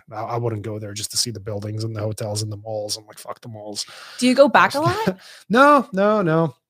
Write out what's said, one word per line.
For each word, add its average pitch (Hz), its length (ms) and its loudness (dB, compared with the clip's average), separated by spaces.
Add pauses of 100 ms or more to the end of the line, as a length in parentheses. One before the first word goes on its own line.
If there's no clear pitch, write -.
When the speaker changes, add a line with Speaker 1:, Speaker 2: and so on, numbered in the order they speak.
(100)
Speaker 1:
I, 110 120 -10
I 117 160 -6
wouldn't 113 240 -4
go 107 160 -8
there 104 160 -12
just 107 160 -10
to - 80 -8
see 123 120 -2
the 107 100 -12
buildings 107 440 -8
and 113 100 -6
the 104 60 -6
hotels 104 420 -4
and 107 80 -6
the 104 60 -10
malls. 107 400 -8
I'm 107 100 -18
like, 104 120 -20
"Fuck - 220 -14
the 127 80 -18
malls." 107 360 -12 (340)
Speaker 2:
Do 247 100 0
you 254 60 4
go 277 140 6
back 196 260 4
a 277 60 0
lot? 349 380 0 (160)
Speaker 1:
<laughs> - 140 -20
No, 277 440 6
no, 208 300 2
no. 165 320 2 (160)